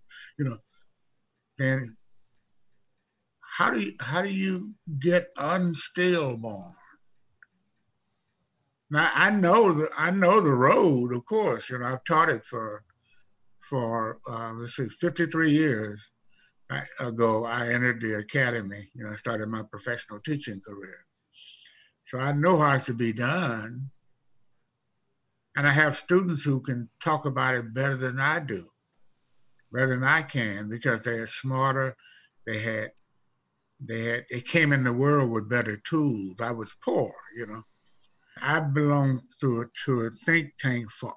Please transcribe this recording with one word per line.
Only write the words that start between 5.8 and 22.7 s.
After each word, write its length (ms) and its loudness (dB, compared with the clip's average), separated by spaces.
Now, 240 4
I 160 6
know 440 6
the, 240 0
I 140 0
know 280 6
the 120 4
road, 640 6
of 120 -6
course. 440 0
You 100 -8
know, 60 -6
I've 200 -4
taught 240 4
it 160 0
for, 380 -8
for, 600 -4
uh, 240 -8
let's 240 -10
see, 100 -4
fifty-three 640 0
years 600 0
I, 140 -6
ago, 460 2
I 280 -2
entered 280 0
the 180 -2
academy. 760 -4
You 100 -12
know, 60 -8
I 60 -10
started 320 -4
my 200 -6
professional 520 -10
teaching 440 -6
career. 400 -16
So 140 -8
I 140 -2
know 240 4
how 180 6